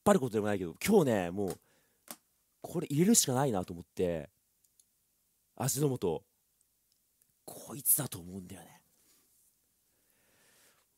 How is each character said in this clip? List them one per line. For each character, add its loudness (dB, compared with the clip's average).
張 6
る 4
こ -2
と -8
で 2
も 0
な 0
い -2
け -4
ど、 -8
今 6
日 2
ね、 2
も -2
う、 -6
こ -10
れ -8
入 0
れ 4
る 6
し 4
か -2
な 2
い -2
な -2
と -12
思 -12
っ -16
て。 -4
味 -2
の 0
素。 -2
こ -16
い -12
つ 2
だ -4
と -12
思 -12
う -10
ん -16
だ -16
よ -20
ね。 -20